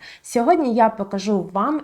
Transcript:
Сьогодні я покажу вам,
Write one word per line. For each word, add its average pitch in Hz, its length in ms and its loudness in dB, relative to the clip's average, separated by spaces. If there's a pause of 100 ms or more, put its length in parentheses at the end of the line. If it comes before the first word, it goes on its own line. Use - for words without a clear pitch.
(220)
Сьогодні 262 520 2
я 226 140 4
покажу 196 640 -2
вам, 262 320 -2